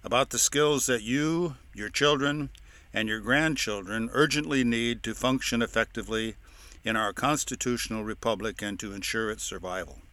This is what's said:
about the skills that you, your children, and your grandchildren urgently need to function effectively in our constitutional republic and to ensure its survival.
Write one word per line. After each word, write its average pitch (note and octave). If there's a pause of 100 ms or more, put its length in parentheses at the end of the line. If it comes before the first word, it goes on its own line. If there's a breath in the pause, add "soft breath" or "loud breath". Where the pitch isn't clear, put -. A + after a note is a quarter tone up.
about B2+
the A#2
skills D3
that B2
you, D3+ (180)
your G#2+
children, C#3+ (440 loud breath)
and A2
your A2
grandchildren A2+
urgently D3
need A#2
to A2+
function B2+
effectively A2 (500 loud breath)
in A2+
our A2
constitutional A#2+
republic G#2+
and G2+
to G2+
ensure A2
its G#2+
survival. F2+ (160)